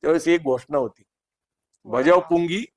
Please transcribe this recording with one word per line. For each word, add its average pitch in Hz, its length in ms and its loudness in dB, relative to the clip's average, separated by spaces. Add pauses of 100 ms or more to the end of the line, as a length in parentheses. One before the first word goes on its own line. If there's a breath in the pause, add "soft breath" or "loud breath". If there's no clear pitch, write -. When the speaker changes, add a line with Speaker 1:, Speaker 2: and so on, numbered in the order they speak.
Speaker 1:
त्यावेळेस 156 260 0
एक 170 140 2
घोषणा 139 360 -4
होती, 120 260 -6
Speaker 2:
हो. - 880 -20
Speaker 1:
"बजाव 143 280 4
पुंगी, 175 460 -2 (120)